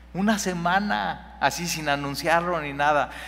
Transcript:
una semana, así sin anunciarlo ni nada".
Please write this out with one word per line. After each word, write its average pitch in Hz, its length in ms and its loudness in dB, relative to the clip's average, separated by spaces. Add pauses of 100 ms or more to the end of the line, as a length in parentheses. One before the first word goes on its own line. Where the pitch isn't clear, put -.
(140)
una 202 240 2
semana, 185 1000 -2
así 143 260 2
sin 156 220 -4
anunciarlo 156 720 0
ni 143 120 -6
nada". 143 380 2 (180)